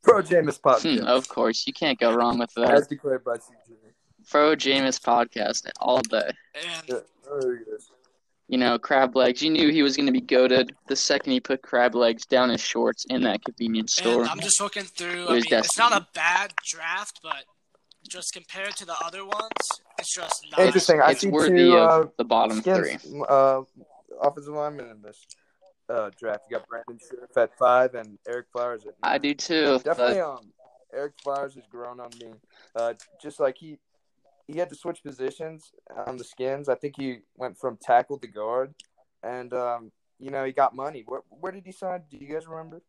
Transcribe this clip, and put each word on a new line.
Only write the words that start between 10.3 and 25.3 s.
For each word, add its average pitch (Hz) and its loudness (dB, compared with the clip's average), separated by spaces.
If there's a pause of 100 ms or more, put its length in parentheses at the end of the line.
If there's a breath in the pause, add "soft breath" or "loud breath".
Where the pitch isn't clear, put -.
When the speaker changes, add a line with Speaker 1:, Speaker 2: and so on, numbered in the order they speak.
Speaker 2:
the 139 -2
second 139 -2
he 127 0
put - -4
crab 123 2
legs 117 2
down 127 4
his 113 -2
shorts - -4
in 127 -2
that 107 0
convenience 113 -4
store. 120 2
Speaker 3:
And 120 -2
I'm 185 -8
just 196 0
looking 202 -6
through. 175 -8
Speaker 2:
It 175 -4
Speaker 3:
I - 4
Speaker 2:
was 120 0
Speaker 3:
mean, 113 4
it's - -2
not 233 4
Speaker 2:
destiny. 202 0
Speaker 3:
a - -20
bad 180 -2 (120)
draft, 170 -8
but 147 -12 (600)
just 180 -12
compared 196 -12
to 202 -14
the 170 -10
other 180 -10
ones, 208 -8 (500)
it's - -8
just - -8
not - 0
Speaker 1:
Interesting. 175 6
I 147 8
Speaker 2:
It's - -2
Speaker 1:
see 202 0
Speaker 2:
worthy 165 4
Speaker 1:
two, 175 10
Speaker 2:
of 160 6
Speaker 1:
uh, 143 -6 (100)
Speaker 2:
the 120 -2
bottom 113 2
Speaker 1:
Skins, 139 0
Speaker 2:
three. 143 -12
Speaker 1:
uh, 135 4 (580)
offensive 143 -2
linemen 147 -8
in 107 -20
this, 104 -20 (600 soft breath)